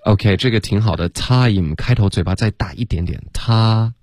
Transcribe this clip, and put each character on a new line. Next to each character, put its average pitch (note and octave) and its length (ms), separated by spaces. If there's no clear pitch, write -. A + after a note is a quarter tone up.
OK， G#2 300
这 A#2+ 160
个 A2+ 80
挺 G2+ 220
好 G#2+ 140
的 E2+ 140
，time G2+ 640
开 B2 200
头 G2 140
嘴 F2+ 140
巴 E2 120
再 A2 160
大 - 220
一 A#2+ 100
点 F2 220
点， - 160
他 A2+ 680